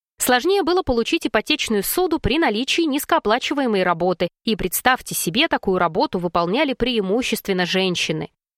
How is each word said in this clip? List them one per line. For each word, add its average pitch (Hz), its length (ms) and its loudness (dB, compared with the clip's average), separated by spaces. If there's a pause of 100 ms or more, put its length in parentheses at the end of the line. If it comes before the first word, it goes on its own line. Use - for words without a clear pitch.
(180)
Сложнее 311 440 2
было 349 200 0
получить 254 440 -2
ипотечную 220 560 0
ссуду 330 380 0
при 262 180 0
наличии 262 440 0
низкооплачиваемой 262 1000 0
работы, 180 460 0 (160)
и, 220 120 0
представьте - 580 -2
себе, 226 320 0
такую 196 320 0
работу 180 400 0
выполняли 180 540 0
преимущественно 208 920 0
женщины. 170 640 -2 (280)